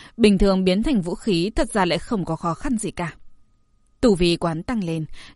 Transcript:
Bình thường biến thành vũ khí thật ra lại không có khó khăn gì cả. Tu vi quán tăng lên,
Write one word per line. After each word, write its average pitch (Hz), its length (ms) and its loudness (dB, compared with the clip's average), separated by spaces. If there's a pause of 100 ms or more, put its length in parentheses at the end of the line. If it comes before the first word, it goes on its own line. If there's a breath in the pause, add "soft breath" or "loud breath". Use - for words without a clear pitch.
(180 loud breath)
Bình 214 200 6
thường 190 260 4
biến 185 200 2
thành 247 180 2
vũ 170 140 -4
khí 190 400 -2
thật - 180 -2
ra 196 120 2
lại 165 140 0
không 190 260 -4
có 160 100 -4
khó 170 180 -4
khăn 240 240 -4
gì 185 140 -6
cả. 165 240 -8 (840)
Tu 220 140 6
vi 170 220 2
quán 170 260 -4
tăng 226 200 -4
lên, 160 220 -4 (300 loud breath)